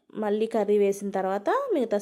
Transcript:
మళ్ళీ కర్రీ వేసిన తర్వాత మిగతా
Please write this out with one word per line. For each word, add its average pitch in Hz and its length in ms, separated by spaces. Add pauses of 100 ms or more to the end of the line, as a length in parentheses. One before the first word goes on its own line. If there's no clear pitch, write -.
(240)
మళ్ళీ 214 300
కర్రీ 208 280
వేసిన 202 260 (100)
తర్వాత 190 300 (260)
మిగతా 214 280